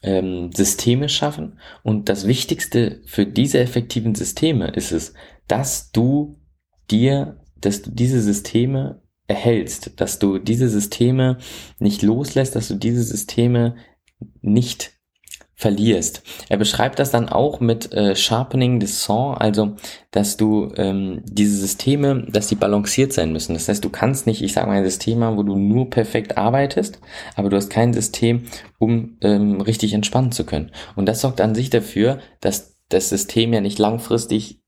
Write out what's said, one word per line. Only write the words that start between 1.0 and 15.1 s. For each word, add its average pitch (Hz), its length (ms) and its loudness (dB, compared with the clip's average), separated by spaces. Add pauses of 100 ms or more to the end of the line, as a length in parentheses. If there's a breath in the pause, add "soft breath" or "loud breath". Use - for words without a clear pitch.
schaffen. - 520 -4 (240 loud breath)
Und 107 240 0
das 98 180 0
Wichtigste - 800 -2
für 101 200 0
diese 131 340 2
effektiven 120 540 -2
Systeme 117 540 -2
ist - 220 -4
es, 82 240 -4 (320 loud breath)
dass - 460 -4
du 143 460 0 (520)
dir, 135 500 2 (200)
dass 202 220 -2
du - 80 -12
diese 123 300 2
Systeme 120 840 -2 (300)
erhältst, - 680 -2
dass - 180 -4
du 98 200 2
diese 117 300 0
Systeme 123 680 2 (400 loud breath)
nicht 101 240 0
loslässt, 131 520 0
dass 110 140 -2
du 107 60 -4
diese 117 280 0
Systeme 117 760 0 (640 loud breath)
nicht - 520 0 (600)